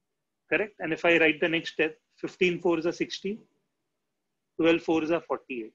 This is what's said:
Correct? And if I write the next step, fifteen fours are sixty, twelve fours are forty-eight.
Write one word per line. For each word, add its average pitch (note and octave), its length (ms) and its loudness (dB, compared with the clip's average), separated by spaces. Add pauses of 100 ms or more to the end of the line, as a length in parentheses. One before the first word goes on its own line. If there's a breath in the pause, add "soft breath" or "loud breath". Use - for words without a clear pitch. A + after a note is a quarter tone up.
(520)
Correct? G3 280 -2
And D#3+ 140 -6
if D3+ 120 -2
I E3+ 140 6
write D#3 200 2
the F3 100 2
next E3 240 -4
step, D#3 220 -2 (220)
fifteen F3 420 -2
fours E3+ 280 0
are E3+ 40 -2
sixty, G3 480 -6 (1200)
twelve E3 220 4
fours D#3+ 280 0
are E3 120 0
forty-eight. A#2+ 540 -8